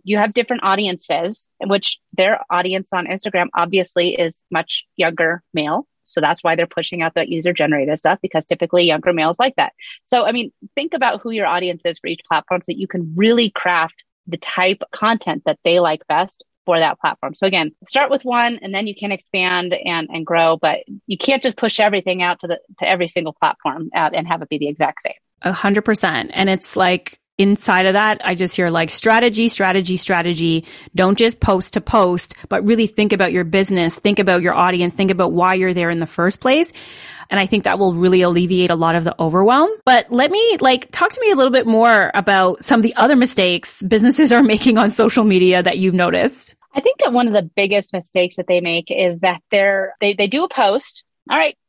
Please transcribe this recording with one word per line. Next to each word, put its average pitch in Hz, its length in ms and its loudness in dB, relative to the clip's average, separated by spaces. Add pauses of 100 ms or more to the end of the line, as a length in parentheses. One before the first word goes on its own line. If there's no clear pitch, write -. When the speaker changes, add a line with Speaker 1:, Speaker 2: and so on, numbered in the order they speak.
Speaker 1:
you 202 140 0
have 208 160 0
different 240 300 -4
audiences, 190 840 -4 (160)
which 202 360 -2 (180)
their 190 320 0
audience 185 420 -2
on 180 140 -4
Instagram 190 480 -4
obviously 175 640 -2
is 165 300 -4
much - 360 -4 (100)
younger 165 480 -2 (100)
male. 160 320 -2 (200)
So - 160 -4
that's 151 220 0
why 165 120 2
they're 170 100 0
pushing 170 380 -8
out 165 100 -4
the 170 160 -2
user-generated 156 720 0
stuff, 170 200 0
because 160 260 -4
typically 175 400 0
younger 165 280 0
males 160 260 -2
like 262 180 0
that. - 160 -2 (300)
So, 240 220 0
I 214 60 0
mean, 233 200 -6 (220)
think 311 220 -6
about 240 260 -2
who 233 80 -10
your 214 160 -4
audience 175 400 -4
is 170 140 -4
for - 80 -12
each 170 200 -8
platform 175 340 -2
so - 80 -20
that 175 100 -6
you 190 80 -6
can 165 280 -8
really 226 360 2
craft 165 520 -4 (220)
the 170 120 -10
type - 440 -2
of - 80 -12
content 220 560 -4
that 151 180 -2
they 175 160 2
like 156 280 0
best 170 360 -4 (220)
for 170 140 2
that 156 200 0
platform. 143 360 -6
So 196 120 -2
again, 170 240 -2 (160)
start 277 240 0
with 277 140 -2
one 240 360 0
and 196 120 -12
then 202 120 -4
you 208 80 -8
can 202 180 -8
expand 180 600 -4
and, 165 380 -6
and 160 140 -8
grow, 165 320 2
but 156 220 -2 (280)
you 196 100 -6
can't 269 240 0
just 240 160 -4
push 220 220 -2
everything 190 420 0
out 175 200 -2
to 175 60 -12
the, 165 120 -6 (200)
to - 80 -4
every 175 200 0
single 160 260 -6
platform, - 640 -4
uh, 160 180 0
and 170 140 -4
have 170 160 -4
it 147 60 -18
be 156 100 -6
the 147 80 -4
exact 147 360 -4
same. - 100 -6 (280)
Speaker 2:
A 180 100 -4
hundred 202 320 0
percent. 175 500 -2
And 196 160 0
it's - 260 0
like, 185 440 -2 (200)
inside 196 460 2
of 190 80 2
that, 208 320 2
I 185 100 -2
just 180 200 -4
hear, 180 140 0
like, 165 200 -2
strategy, 226 580 2
strategy, 185 480 0
strategy. 170 680 -2 (280)
Don't 190 240 2
just 233 220 0
post 190 340 0
to 202 80 -2
post, 180 540 0 (140)
but - 160 -2
really 226 200 2
think 208 280 0
about 190 180 0
your 180 140 0
business, 180 520 0
think 208 220 0
about 180 220 2
your 170 120 0
audience, 175 400 0
think 190 160 0
about 180 220 0
why 175 220 2
you're 185 200 0
there 170 160 0
in 170 120 -4
the 165 40 -4
first 175 360 -2
place. 302 320 2 (560)
And 196 100 0
I 190 60 0
think 208 180 0
that 190 160 0
will 190 140 2
really 180 300 4
alleviate 180 480 2
a 170 40 2
lot 165 200 0
of 165 100 0
the 170 160 -4
overwhelm. 202 480 4 (160)
But 247 260 4
let 262 200 2
me, 427 280 2
like, 254 320 0
talk 415 200 0
to 508 100 -10
me 427 100 4
a - 60 4
little 262 160 4
bit 247 120 2
more 226 480 4
about 190 500 2
some 240 160 4
of 214 40 4
the 226 140 0
other 269 180 4
mistakes 185 680 0
businesses 233 500 4
are 240 100 6
making 220 340 4
on 220 120 4
social 226 340 2
media 180 400 4
that 175 140 0
you've 185 160 2
noticed. 180 640 -2 (200)
Speaker 1:
I 277 60 -2
think 523 180 2
that 302 140 2
one 240 140 2
of 214 60 0
the 185 220 0
biggest 202 380 0
mistakes 180 420 -2
that 185 120 -8
they 180 120 2
make 170 320 -4
is 175 280 0
that 180 300 -2
they're, 196 520 0
they, 202 120 0
they 202 140 0
do 277 160 -2
a 370 60 -4
post. 226 540 -2 (260)
"All 277 80 0
right, 320 200 -2 (120)